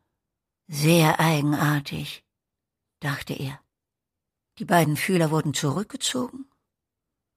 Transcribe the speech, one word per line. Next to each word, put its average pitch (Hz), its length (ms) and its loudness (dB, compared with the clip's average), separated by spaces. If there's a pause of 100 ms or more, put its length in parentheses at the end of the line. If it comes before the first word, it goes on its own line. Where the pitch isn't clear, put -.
(680)
"Sehr 156 540 4
eigenartig", 147 1040 0 (760)
dachte 143 340 -8
er. 135 280 -10 (960)
Die 190 80 -10
beiden 151 320 2
Fühler 165 340 0
wurden 156 220 0
zurückgezogen 233 960 -6 (880)